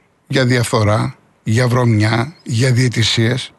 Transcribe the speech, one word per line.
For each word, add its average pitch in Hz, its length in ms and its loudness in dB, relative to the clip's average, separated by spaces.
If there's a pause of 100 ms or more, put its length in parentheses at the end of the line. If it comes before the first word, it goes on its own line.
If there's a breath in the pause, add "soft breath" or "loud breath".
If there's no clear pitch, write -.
(280)
για 135 180 0
διαφθορά, 120 680 0 (280)
για 120 240 0
βρωμιά, 117 760 0
για 127 280 0
διαιτησίες, 120 880 -2